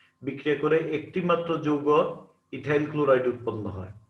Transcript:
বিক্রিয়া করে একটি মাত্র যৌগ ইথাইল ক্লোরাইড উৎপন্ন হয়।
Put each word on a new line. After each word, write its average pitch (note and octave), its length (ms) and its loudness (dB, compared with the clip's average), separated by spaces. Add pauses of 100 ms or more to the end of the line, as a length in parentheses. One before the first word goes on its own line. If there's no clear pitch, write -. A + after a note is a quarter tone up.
(260)
বিক্রিয়া C#3+ 360 -2
করে D#3 160 4 (200)
একটি - 220 -6 (100)
মাত্র E3+ 200 2 (160)
যৌগ D3 200 0 (720)
ইথাইল D3 340 0
ক্লোরাইড C3+ 400 4
উৎপন্ন A2 320 -6 (120)
হয়। F#2 160 -12 (180)